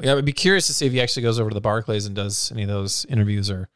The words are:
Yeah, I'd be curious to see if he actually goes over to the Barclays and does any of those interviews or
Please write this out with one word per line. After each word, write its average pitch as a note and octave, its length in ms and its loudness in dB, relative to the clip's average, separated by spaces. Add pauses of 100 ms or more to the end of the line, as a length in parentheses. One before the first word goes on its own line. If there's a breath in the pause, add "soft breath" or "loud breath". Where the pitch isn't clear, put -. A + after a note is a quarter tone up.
Yeah, C3+ 100 4
I'd C#3 100 2
be C#3+ 80 0
curious F#3 360 4
to - 40 -2
see C#3+ 140 0
if B2 60 2
he B2+ 80 2
actually A#2+ 240 0
goes A#2 160 2
over G#2+ 100 0
to G#2 40 -4
the G2+ 60 -4
Barclays G#2+ 460 0
and G2+ 80 -8
does G2+ 380 -4
any A2 100 -4
of G2 60 -2
those G2 400 -2
interviews G#2 420 2
or F#2 260 -6